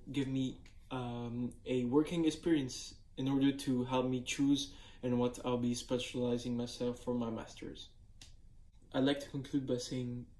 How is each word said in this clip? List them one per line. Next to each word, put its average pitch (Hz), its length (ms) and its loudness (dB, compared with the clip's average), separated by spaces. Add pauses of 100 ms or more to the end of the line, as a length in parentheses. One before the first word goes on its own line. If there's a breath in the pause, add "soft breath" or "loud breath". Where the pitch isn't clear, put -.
(100)
give 135 160 0
me, 131 320 -2 (320)
um, 120 600 -4 (140)
a 127 200 2
working 156 400 4
experience 151 680 2 (240)
in 131 100 0
order 139 240 6
to 127 340 0
help 127 220 2
me 127 140 0
choose 139 500 2 (320 loud breath)
in 123 140 2
what 123 260 2
I'll 123 140 2
be 120 180 2
specializing 120 800 0
myself 120 480 -4
for 123 100 -2
my 120 160 0
master's. - 600 -10 (1040)
I'd 135 100 2
like 139 160 4
to - 100 -10
conclude 135 380 -2
by 127 80 2
saying 123 500 -4 (140)